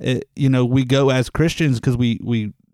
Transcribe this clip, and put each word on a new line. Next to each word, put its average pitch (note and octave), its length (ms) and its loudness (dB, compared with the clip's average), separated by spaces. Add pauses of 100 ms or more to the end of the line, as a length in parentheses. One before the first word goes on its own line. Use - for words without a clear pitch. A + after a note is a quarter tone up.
it, B2 360 -4
you C#3 140 0
know, B2+ 160 2
we B2+ 180 2
go C3+ 260 2
as B2+ 200 0
Christians D3+ 500 0
'cause B2+ 160 0
we, A#2 260 0
we, A2 300 -4 (220)